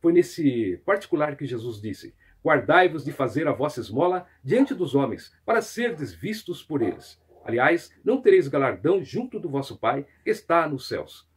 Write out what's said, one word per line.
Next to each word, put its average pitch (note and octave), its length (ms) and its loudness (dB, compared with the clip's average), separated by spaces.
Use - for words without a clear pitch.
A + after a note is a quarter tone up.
Foi E3+ 100 4
nesse C3+ 720 2
particular D3+ 520 0
que D3 100 -10
Jesus A#2 340 -8
disse: G#2 360 -12
"Guardai-vos D#3 640 4
de C#3+ 60 -6
fazer C#3 360 -2
a C#3+ 40 0
vossa C3 280 -2
esmola D#3+ 460 -2
diante A3+ 300 2
dos D#3+ 220 -4
homens, B2+ 360 -2
para A3+ 160 2
serdes F3 500 -6
vistos E3+ 520 -10
por D3+ 180 -4
eles. - 400 -6
Aliás, C3+ 480 0
não B3+ 160 2
tereis F#3+ 260 6
galardão C#3 560 0
junto A3 340 -8
do E3+ 120 -8
vosso C#3 280 -6
Pai C#3 300 -2
que - 80 -4
está E3 360 2
nos C#3 200 -8
céus." - 500 -10